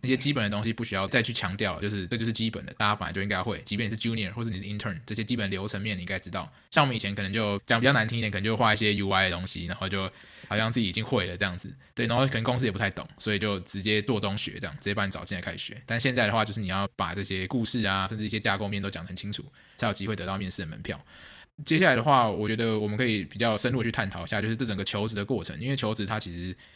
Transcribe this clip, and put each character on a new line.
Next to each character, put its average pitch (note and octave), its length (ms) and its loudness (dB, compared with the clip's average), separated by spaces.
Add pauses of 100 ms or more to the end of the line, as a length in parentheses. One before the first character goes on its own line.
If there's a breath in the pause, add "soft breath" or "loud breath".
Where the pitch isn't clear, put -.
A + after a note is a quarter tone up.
那 B2+ 80 0
些 C3 80 6
基 C3+ 160 0
本 B2+ 100 2
的 G2+ 60 2
东 G#2 140 0
西 A2+ 100 0
不 A#2 100 -4
需 G#2 120 -2
要 G2 120 2
再 A#2+ 140 4
去 A2+ 100 0
强 G2 240 -2
调 G2 200 0
了， - 60 -8
就 G2+ 80 0
是 G2+ 180 -2
这 A#2+ 100 -2
就 A2+ 80 -2
是 A2+ 80 0
基 A2+ 160 0
本 - 160 -6
的， - 80 -12
大 G#2 140 2
家 G#2 80 4
本 F2+ 120 -4
来 E2+ 60 -6
就 F#2+ 100 0
应 G#2 60 -2
该 F#2+ 120 2
会， F#2+ 220 -4
即 G2+ 140 -2
便 A2 120 0
你 A2 60 -2
是 A2 40 -8
junior A2+ 320 0
或 A#2 120 -6
是 A2+ 60 -2
你 F#2+ 120 -4
是 - 20 -8
intern， G2+ 420 -4
这 A2 100 -6
些 A2+ 80 -2
基 A#2+ 120 0
本 G#2 140 0
流 F#2+ 180 -2
程 G2+ 140 -4
面 G#2 160 -2
你 F2+ 40 -6
应 F2 60 -8
该 F#2+ 120 -4
知 - 100 -10
道。 F2 220 -6 (200 soft breath)
像 D#3 120 4
我 C#3 40 4
们 B2 80 0
以 A2 40 -2
前 G2+ 160 -2
可 G2+ 60 -4
能 G2 100 -4
就 G#2 340 0
讲 A2+ 140 4
比 A#2+ 60 2
较 C#3 80 8
难 A2 140 4
听 A#2 100 -2
一 A#2 40 0
点， G#2+ 100 0
可 G2 60 -2
能 F#2+ 60 0
就 A2 140 2
画 A2 160 4
一 G#2+ 40 2
些 G#2 180 4
U G2 140 2
I F#2+ 200 6
的 - 60 2
东 F2+ 100 -4
西， F2 200 -4
然 E2+ 100 -4
后 F#2+ 120 -4
就 F#2+ 220 -2 (380 loud breath)
好 G2 100 -2
像 A2+ 140 2
自 B2 80 2
己 G#2+ 80 4
已 F2+ 40 0
经 A2 120 -2
会 A2 220 2
了 F2+ 100 -6
这 G2+ 100 0
样 F2+ 120 -2
子， - 160 -12 (200 soft breath)
对， A#2+ 140 0
然 A#2 100 2
后 C3+ 80 6
可 C3 80 0
能 A2+ 100 0
公 B2 140 2
司 B2 80 2
也 G#2+ 60 4
不 F#2+ 80 -4
太 G#2 100 4
懂， - 180 -6 (100)
所 G#2+ 160 0
以 G2+ 40 2
就 G2+ 220 0
直 G2 220 -8
接 G#2+ 200 4
做 G#2+ 180 2
中 G2+ 180 0
学 - 220 -4
这 - 60 -6
样， D#2+ 120 -8
直 - 80 -14
接 G2+ 80 0
把 G2+ 120 0
你 F#2+ 60 -2
找 - 140 -8
进 G2+ 100 -6
来 F2+ 60 -6
开 E2+ 100 -6
始 E2+ 60 -8
学。 - 280 -10
但 A#2 140 0
现 B2 160 2
在 A#2+ 100 4
的 G#2 80 2
话， A2 120 4
就 G#2+ 80 -4
是 A2 60 -4
你 G2 80 -4
要 F#2+ 280 0
把 F2 180 -2
这 G2 100 -4
些 F#2+ 240 -2
故 A#2 180 0
事 A2 200 0
啊， F#2+ 220 2
甚 G#2+ 100 -6
至 G#2+ 60 -4
一 G#2+ 60 -2
些 A2 100 -2
架 G2+ 180 2
构 G#2 100 -2
面 G2+ 140 -2
都 G2 80 -4
讲 A#2 140 -6
得 - 40 -10
很 F#2 80 -8
清 G2+ 160 -6
楚， - 120 -8 (340 loud breath)
才 A#2 100 0
有 G2+ 60 2
机 G2 140 -4
会 G#2+ 80 -2
得 F2 100 -4
到 F#2+ 120 -2
面 G2 120 -4
试 F#2+ 120 -6
的 E2 60 -6
门 D#2 140 -10
票。 D2+ 180 -6 (640 loud breath)
接 D#3+ 140 2
下 F3+ 120 6
来 B2+ 60 6
的 A2+ 80 2
话， B2+ 260 6
我 G#2 200 0
觉 A2+ 40 0
得 A2+ 240 2
我 G#2+ 80 0
们 G#2 120 -2
可 B2+ 80 2
以 G#2+ 180 2
比 - 160 -10
较 A#2 160 2
深 A#2+ 160 0
入 C3 80 2
地 A2+ 60 0
去 A#2 60 0
探 G#2 180 0
讨 F2 160 -8
一 - 20 -10
下， G#2 140 0
就 G#2+ 60 0
是 A2 100 0
这 B2+ 80 -2
整 G#2+ 100 -2
个 G2 80 -2
求 G#2 240 0
职 G#2+ 80 -4
的 G2+ 80 -2
过 G#2+ 180 -2
程， D2 160 -8
因 A#2 120 -4
为 C#3 60 0
求 A2 200 0
职 G#2 100 -2
它 G#2+ 140 -2
其 F2+ 100 -6
实 F2 240 -6 (220 loud breath)